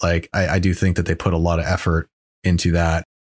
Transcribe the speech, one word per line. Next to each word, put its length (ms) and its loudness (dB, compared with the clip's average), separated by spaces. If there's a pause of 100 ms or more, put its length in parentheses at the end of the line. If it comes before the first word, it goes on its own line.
Like, 300 0
I, 160 0
I 100 0
do 160 2
think 220 0
that 100 -2
they 80 -2
put 200 -2
a 40 0
lot 220 0
of 60 -4
effort 420 0 (340)
into 300 2
that. 320 0 (180)